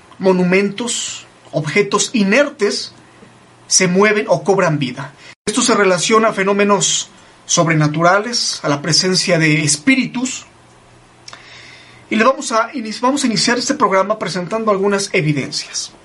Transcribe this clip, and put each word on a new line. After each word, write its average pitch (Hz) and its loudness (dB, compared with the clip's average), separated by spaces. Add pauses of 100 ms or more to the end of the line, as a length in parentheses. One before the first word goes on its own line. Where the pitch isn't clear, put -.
(200)
monumentos, 190 0 (240)
objetos 202 -2
inertes 208 0 (760)
se 185 2
mueven 208 2
o 165 0
cobran 180 2
vida. 131 -6 (320)
Esto - -2
se 233 2
relaciona 202 2
a 208 0
fenómenos 202 0 (360)
sobrenaturales, 165 0
a 160 -2
la 147 -2
presencia 180 0
de 156 2
espíritus. 254 -2 (1600)
Y 320 -2
le 311 2
vamos 277 0
a 226 0
ini-, 220 -8
vamos 269 0
a - 0
iniciar 220 0
este - -2
programa 190 0
presentando 208 -4
algunas 196 0
evidencias. 147 -4 (140)